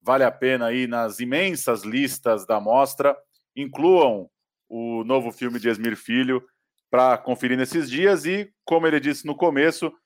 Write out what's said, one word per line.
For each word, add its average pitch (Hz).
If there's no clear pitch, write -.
vale 131
a 117
pena 127
aí 127
nas 117
imensas 135
listas 117
da 110
mostra, 135
incluam 139
o 117
novo 120
filme 120
de 110
Esmir 110
Filho 127
pra 127
conferir 127
nesses 131
dias 170
e, 196
como 165
ele 151
disse 143
no 147
começo 160